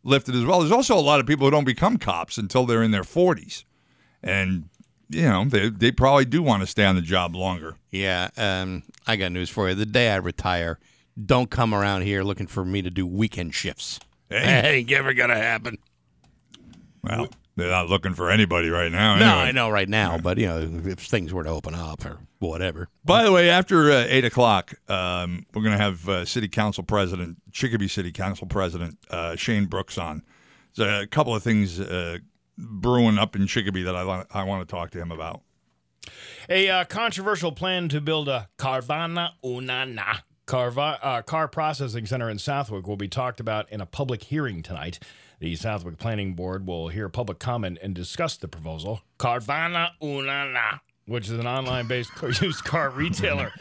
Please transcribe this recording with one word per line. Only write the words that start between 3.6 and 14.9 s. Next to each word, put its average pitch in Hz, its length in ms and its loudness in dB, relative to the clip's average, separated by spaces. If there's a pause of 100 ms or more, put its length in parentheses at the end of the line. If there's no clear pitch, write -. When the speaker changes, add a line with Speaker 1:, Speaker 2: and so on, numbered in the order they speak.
Speaker 1:
And, 92 460 0 (400)
you 165 140 0
know, 107 220 4
they, 113 240 2
they 113 220 2
probably 135 340 6
do 139 180 2
wanna 101 240 2
stay 104 180 4
on 95 100 6
the 90 60 2
job 87 340 0
longer. 90 400 -4 (160)
Speaker 2:
Yeah, 95 460 -2
um, 92 460 -2 (240)
I 113 80 2
got 95 160 -2
news 90 180 -4
for 101 200 -2
you. 92 60 0
The 104 100 -2
day 117 260 2
I 101 60 2
retire, 87 600 -2 (440)
don't 123 260 4
come 113 240 2
around 101 300 2
here 101 200 0
looking 98 240 -2
for 95 160 -4
me 95 180 -2
to 90 80 -4
do 92 160 -2
weekend 90 500 -2
shifts. - 440 -6 (300)
Speaker 1:
Hey. 107 120 0
Speaker 2:
That 135 240 4
ain't 135 260 2